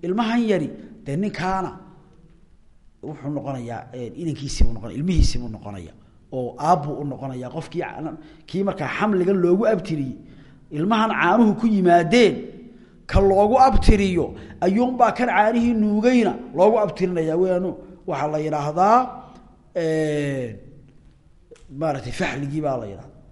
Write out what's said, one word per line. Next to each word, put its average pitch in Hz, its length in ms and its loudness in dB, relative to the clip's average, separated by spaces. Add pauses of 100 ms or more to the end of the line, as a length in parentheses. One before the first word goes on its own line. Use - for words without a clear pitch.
Ilmahan 220 460 -2
yari, 180 200 0 (360)
dee 139 120 -6
ninkaana 190 540 -4 (1300)
wuxuu 143 280 -12
noqonayaa, 127 520 -8 (100)
eh, 120 240 -12
inankiisii 143 480 0
buu - 80 4
noqonaya-, 101 260 -8
ilmihiisii 156 400 2
buu 120 100 -8
noqonaya. 101 440 -14 (400)
Oo 127 260 -6
aabbuu 147 420 0
u 147 40 -6
noqonaya. 127 460 -10
Qofkii 160 320 -8
caan-, - 360 -10 (280)
kii 190 180 -4
markaa 185 240 -4
xamligan 196 480 0
loogu 180 300 2
abtiriyey, 156 500 -2 (540)
ilmahan 214 400 0
caanuhu 196 440 4
ku - 120 -2
yimaadeen, 180 680 4 (720)
ka - 140 2
loogu 202 400 4
abtiriyo, 196 680 6 (340)
ayuunbaa 233 520 2
kan - 160 -2
caanihii 233 460 2
nuugayna 214 580 2 (220)
loogu 202 240 4
abtirinayaa 175 580 -2
weeyaanu. 180 340 0 (360)
Waxaa 147 220 -4
la 156 100 -4
yidhaahdaa, 156 600 2 (760)
eh, 147 840 -2 (1200)
maaragtay, 143 340 -4
faxligii 139 480 -6
baa 143 160 -4
la 117 100 -8
yidhahdaa. - 280 -16 (180)